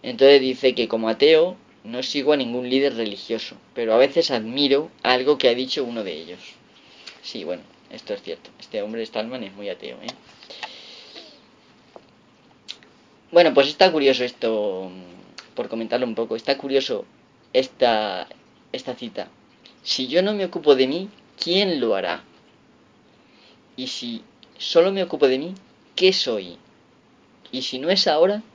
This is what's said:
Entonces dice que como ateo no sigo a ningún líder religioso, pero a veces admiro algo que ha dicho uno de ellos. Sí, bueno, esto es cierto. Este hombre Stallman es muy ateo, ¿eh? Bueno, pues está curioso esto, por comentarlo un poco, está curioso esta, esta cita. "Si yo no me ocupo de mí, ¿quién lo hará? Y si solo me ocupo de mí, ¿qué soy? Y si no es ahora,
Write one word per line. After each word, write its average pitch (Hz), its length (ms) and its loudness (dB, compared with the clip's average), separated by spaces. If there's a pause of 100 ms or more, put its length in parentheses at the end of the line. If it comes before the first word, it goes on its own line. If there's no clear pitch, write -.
Entonces 135 360 6
dice 131 360 0
que 117 120 -2
como 113 220 -2
ateo 160 480 4 (260)
no 120 200 -10
sigo 143 300 0
a 147 40 2
ningún 123 320 -4
líder 135 260 2
religioso, 110 600 -8 (180)
pero 113 200 -2
a 113 40 4
veces 139 320 2
admiro 135 640 0 (100)
algo 127 380 2
que 127 100 4
ha 117 60 2
dicho 131 280 -4
uno 117 200 -8
de 90 100 -8
ellos. 82 260 -14 (840)
Sí, 98 200 -12
bueno, 85 200 -8 (260)
esto - 240 -12
es 98 80 -10
cierto. - 380 -14
Este - 240 -10
hombre 110 220 -8
Stallman 117 380 -8
es 95 100 -14
muy 101 140 -12
ateo, 62 300 -12
¿eh? - 100 -14 (3250)
Bueno, 165 220 6
pues 139 140 6
está 175 240 4
curioso 135 320 4
esto, 104 680 -4 (640)
por - 160 -8
comentarlo 117 360 -2
un 113 100 -6
poco, 113 200 -4
está 139 220 -2
curioso 135 480 -2 (480)
esta, 110 760 0 (440)
esta 123 240 -8
cita. 110 340 -10 (540)
"Si 131 240 -4
yo 156 160 2
no 208 100 0
me 196 120 -2
ocupo 165 300 4
de 131 120 4
mí, 180 220 -6 (320)
¿quién 180 380 0
lo 113 140 0
hará? 92 300 -4 (1500)
Y 127 120 -10
si 117 360 -10 (340)
solo 175 340 4
me 196 120 -2
ocupo 151 240 2
de 131 100 4
mí, 170 160 -6 (420)
¿qué 185 160 4
soy? 104 460 -4 (920)
Y 131 100 -8
si 127 180 -8
no 151 100 -4
es 190 180 2
ahora, 185 340 4 (140)